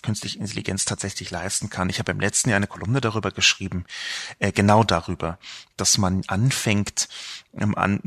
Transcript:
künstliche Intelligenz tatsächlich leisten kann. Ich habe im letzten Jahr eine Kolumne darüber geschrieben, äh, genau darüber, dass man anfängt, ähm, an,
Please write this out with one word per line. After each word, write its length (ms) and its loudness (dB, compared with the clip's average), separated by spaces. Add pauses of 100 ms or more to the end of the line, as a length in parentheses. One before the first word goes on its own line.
künstliche 360 -4
Intelligenz 460 -4
tatsächlich 480 -6
leisten 380 -4
kann. 200 -2
Ich 80 -4
habe 140 -2
im 80 -4
letzten 300 0
Jahr 80 4
eine 100 0
Kolumne 320 -2
darüber 320 -2
geschrieben, 520 0 (540)
äh, 140 2
genau 320 8
darüber, 540 -2 (380)
dass 220 2
man 300 2
anfängt, 800 0 (500)
ähm, 180 0
an, 300 2